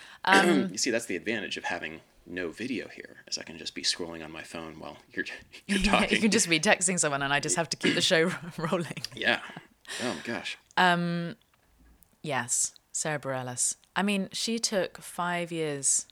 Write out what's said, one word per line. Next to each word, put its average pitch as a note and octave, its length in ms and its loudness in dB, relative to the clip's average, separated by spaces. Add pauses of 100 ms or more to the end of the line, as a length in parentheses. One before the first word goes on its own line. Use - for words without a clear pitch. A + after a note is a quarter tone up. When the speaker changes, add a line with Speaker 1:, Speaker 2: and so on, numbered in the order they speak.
(260)
Speaker 1:
Um, F3+ 440 6
Speaker 2:
<clears throat> E3 40 -8
You - 60 -6
see, - 120 0
that's A2+ 160 0
the F#2+ 100 -2
advantage G2 420 -4
of - 60 -8
having E2 360 -6 (260)
no F2+ 240 -4
video G#2+ 380 -6
here, - 280 -16 (120)
is - 80 -4
I - 60 -8
can D#2+ 160 -14
just - 160 -10
be D2 80 -8
scrolling E2 420 -4
on D#2 80 -12
my D#2 100 -10
phone D#2+ 380 -12
while D2 160 -14 (160)
you're, - 140 -4 (200)
<laughs> - 200 -20
you're G3 120 0
Speaker 1:
<laughs> - 20 0
Yeah, G3+ 100 4
Speaker 2:
talking. - 260 4
Speaker 1:
you - 60 0
can G#3+ 80 4
just G3 180 4
be E3 100 4
texting F#3 400 2
someone D3 240 0
and C#3 120 0
I C#3+ 60 2
just D3 160 -2
have E3 140 2
to - 60 -4
keep - 180 2
the F3 60 2
show E3+ 300 4 (160)
<laughs> E3+ 100 -12
rolling. E3 460 -2 (120)
Speaker 2:
Yeah. A2+ 260 2 (600)
Oh, A#2+ 120 -2
my - 100 -8
gosh. G#2 320 -6 (220)
Speaker 1:
Um, F3 580 2 (840)
yes, B2+ 500 -2 (200)
Sarah D3+ 260 -2
Bareilles. B2+ 580 -2 (180)
I F3+ 80 2
mean, G3 300 2
she A3+ 260 -2
took G#3 400 0
five F3 540 -4
years D3 600 0